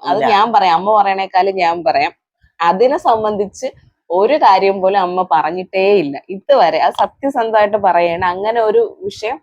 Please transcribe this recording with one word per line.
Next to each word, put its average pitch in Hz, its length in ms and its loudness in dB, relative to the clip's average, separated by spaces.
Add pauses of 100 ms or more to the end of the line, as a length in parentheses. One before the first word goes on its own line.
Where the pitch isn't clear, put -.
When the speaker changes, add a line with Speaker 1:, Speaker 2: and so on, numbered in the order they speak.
Speaker 1:
അത് 175 140 -2
Speaker 2:
ഇല്ല. 214 120 0
Speaker 1:
ഞാൻ 202 220 2
പറയാം, 185 220 2
അമ്മ 196 220 0
പറയണേക്കാളും 190 600 0
ഞാൻ 170 280 -2
പറയാം, 165 280 0 (480)
അതിനെ 190 380 2
സംബന്ധിച്ച് 214 720 -2 (420)
ഒരു 208 260 2
കാര്യം 196 440 2
പോലും 190 200 0
അമ്മ 180 220 -2 (100)
പറഞ്ഞിട്ടേ 180 640 -2
ഇല്ല 143 220 0 (120)
ഇതുവരെ. 190 500 2
അത് 147 160 0
സത്യസന്ധമായിട്ട് 220 840 -2
പറയണ, 175 480 0
അങ്ങനെ 202 360 -2
ഒരു 214 220 2 (180)
വിഷയം. 214 420 -8